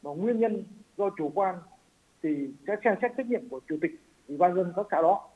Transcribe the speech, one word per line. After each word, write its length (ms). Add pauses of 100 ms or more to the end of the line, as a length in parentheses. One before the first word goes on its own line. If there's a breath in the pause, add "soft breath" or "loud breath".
mà 80
nguyên 300
nhân 240 (320)
do 220
chủ 160
quan 200 (680)
thì 260 (180)
sẽ 180
xem 180
xét 140
trách 100
nhiệm 220
của 200
chủ 120
tịch, 100 (380)
ủy 80
ban 180
nhân 220
các 140
xã 120
đó. 340